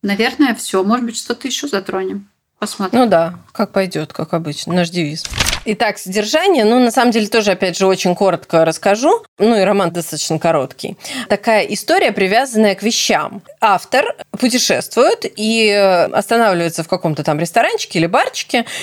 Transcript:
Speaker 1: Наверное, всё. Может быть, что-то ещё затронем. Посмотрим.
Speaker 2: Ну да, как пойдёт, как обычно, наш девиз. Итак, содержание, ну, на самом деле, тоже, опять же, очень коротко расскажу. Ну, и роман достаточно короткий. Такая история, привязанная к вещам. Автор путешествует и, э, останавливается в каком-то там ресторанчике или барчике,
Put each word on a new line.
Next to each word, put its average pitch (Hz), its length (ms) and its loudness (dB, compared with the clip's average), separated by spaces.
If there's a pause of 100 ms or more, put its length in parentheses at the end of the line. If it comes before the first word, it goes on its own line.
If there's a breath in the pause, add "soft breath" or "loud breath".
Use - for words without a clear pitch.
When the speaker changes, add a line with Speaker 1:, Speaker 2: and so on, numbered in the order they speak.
Speaker 1:
Наверное, 233 520 0
всё. - 300 -2
Может 233 220 0
быть, 226 120 -8
что-то - 300 -8
ещё - 200 -6
затронем. 190 600 -6 (300)
Посмотрим. 208 420 -2
Speaker 2:
Ну 254 60 4
да, 175 280 2 (180)
как 208 200 -6
пойдёт, 180 420 -4
как - 180 -8
обычно, 165 400 -6
наш 175 160 0
девиз. 165 360 -4 (440)
Итак, 214 300 -2
содержание, 220 680 0
ну, 226 140 4
на 247 140 4
самом 247 180 4
деле, 220 160 0
тоже, 214 240 2
опять 185 260 -2
же, 190 100 2
очень 185 280 2
коротко 170 500 2
расскажу. 226 600 2 (140)
Ну, 226 220 4
и - 20 -
роман 196 280 2
достаточно 165 480 -4
короткий. - 580 -2 (320 loud breath)
Такая 208 360 2
история, 302 480 0
привязанная 214 640 2
к 190 60 -14
вещам. 202 600 -2 (180)
Автор 226 540 0 (160)
путешествует 247 960 0 (100)
и, 220 320 2
э, 196 380 4
останавливается 185 800 0
в - 40 -20
каком-то 160 360 -2
там 151 160 0
ресторанчике 240 580 0
или 165 80 2
барчике, 240 580 -2 (180 loud breath)